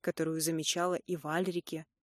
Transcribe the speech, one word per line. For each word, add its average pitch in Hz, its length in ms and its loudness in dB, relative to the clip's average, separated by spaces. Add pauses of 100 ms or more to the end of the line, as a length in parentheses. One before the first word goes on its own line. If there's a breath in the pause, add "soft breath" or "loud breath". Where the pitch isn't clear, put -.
которую 160 400 0
замечала 165 540 2
и 175 220 -2
в 151 100 -6
Альрике, 170 580 0 (200)